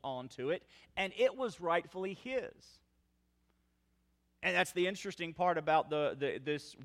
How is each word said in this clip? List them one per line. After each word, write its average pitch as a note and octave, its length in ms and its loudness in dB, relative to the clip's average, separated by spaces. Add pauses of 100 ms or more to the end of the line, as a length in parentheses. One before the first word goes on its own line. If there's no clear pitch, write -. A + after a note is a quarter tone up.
on B2+ 320 -6
to C3 140 -2
it, F#3 120 0 (360)
and F#3+ 180 -2
it B3+ 180 4
was A#3+ 280 -4
rightfully F3 500 0
his. B3 380 -6 (1900)
And F3+ 120 2
that's F3+ 180 2
the F3+ 140 2
interesting F3+ 460 -4
part F3 240 2
about D#3 320 4
the, D3 280 2
the, C3+ 280 -2
this D3 400 -4